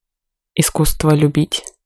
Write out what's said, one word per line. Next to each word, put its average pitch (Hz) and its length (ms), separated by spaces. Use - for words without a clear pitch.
«Искусство - 580
любить». 151 500